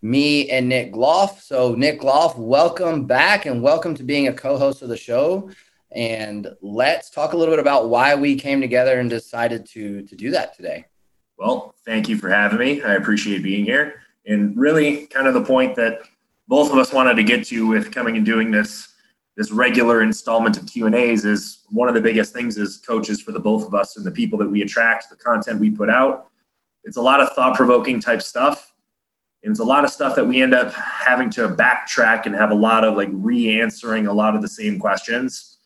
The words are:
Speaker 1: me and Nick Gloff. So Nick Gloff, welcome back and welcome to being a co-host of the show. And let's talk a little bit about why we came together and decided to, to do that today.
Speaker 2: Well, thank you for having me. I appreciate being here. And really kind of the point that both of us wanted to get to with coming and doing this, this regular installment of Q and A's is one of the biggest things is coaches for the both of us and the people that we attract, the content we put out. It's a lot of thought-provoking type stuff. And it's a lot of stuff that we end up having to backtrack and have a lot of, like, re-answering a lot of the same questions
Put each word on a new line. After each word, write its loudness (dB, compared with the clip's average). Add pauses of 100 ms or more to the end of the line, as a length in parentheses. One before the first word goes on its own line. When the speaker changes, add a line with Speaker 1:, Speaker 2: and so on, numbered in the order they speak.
Speaker 1:
me 2
and 0
Nick -2
Gloff. 2
So 0
Nick 0
Gloff, 2
welcome 0
back 2
and -4
welcome 0
to -14
being 0
a -4
co-host -2
of -12
the -6
show. -2 (400)
And -8 (140)
let's -2
talk -4
a -4
little 2
bit 2
about 2
why 4
we 0
came -2
together 2
and -2
decided -4
to, -12
to -20
do -8
that -4
today. -12 (540)
Speaker 2:
Well, -4 (120)
thank -2
you -2
for -6
having 2
me. 0
I 0
appreciate -2
being -2
here. -2 (240)
And 0
really 2
kind -2
of 2
the 2
point 2
that -2 (460)
both 2
of 4
us 2
wanted 4
to 4
get 2
to -4
with 0
coming -4
and 2
doing 0
this, -4 (400)
this -6
regular 2
installment 0
of -14
Q -4
and 2
A's 0
is -4
one 0
of 0
the 2
biggest 0
things -6
is -6
coaches -4
for -14
the -8
both 0
of -12
us -2
and -14
the -6
people -4
that -2
we 0
attract, -2
the -20
content -4
we 2
put -2
out. 0 (560)
It's -12
a -4
lot 4
of 2
thought-provoking 2
type -2
stuff. -4 (680)
And -4
it's -2
a -2
lot 4
of 0
stuff -2
that 2
we 2
end 4
up 2
having -2
to -2
backtrack 0
and -4
have 2
a 2
lot 4
of, 2
like, -2
re-answering -2
a -2
lot 2
of -2
the -6
same -6
questions -4